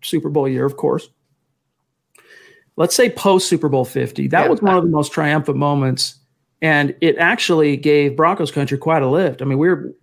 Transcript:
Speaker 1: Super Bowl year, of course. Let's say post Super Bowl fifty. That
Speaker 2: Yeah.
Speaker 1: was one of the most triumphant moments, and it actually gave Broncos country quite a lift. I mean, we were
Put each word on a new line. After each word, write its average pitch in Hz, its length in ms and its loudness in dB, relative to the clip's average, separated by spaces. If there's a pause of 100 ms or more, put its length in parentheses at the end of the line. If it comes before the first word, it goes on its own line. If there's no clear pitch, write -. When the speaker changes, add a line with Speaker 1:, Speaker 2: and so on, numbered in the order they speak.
Speaker 1:
Super 151 260 -4
Bowl 147 180 0
year, 127 160 -2
of 139 140 -4
course. - 320 -2 (1700)
Let's 170 200 0
say 247 140 4
post 190 400 2
Super 160 180 0
Bowl 135 160 0
fifty. 131 440 -4
That 165 160 2
Speaker 2:
Yeah. - 60 2
Speaker 1:
was 311 120 0
one 196 140 4
of 175 80 2
the 170 80 0
most 151 200 -2
triumphant 147 460 -2
moments, 139 600 -2 (440)
and 147 400 2
it 165 160 2
actually 165 600 2
gave 143 380 2
Broncos 165 360 0
country 139 260 -4
quite 160 240 0
a 135 60 0
lift. 147 340 -2
I 131 40 -6
mean, 135 120 -2
we 160 120 0
were - 220 -4 (120)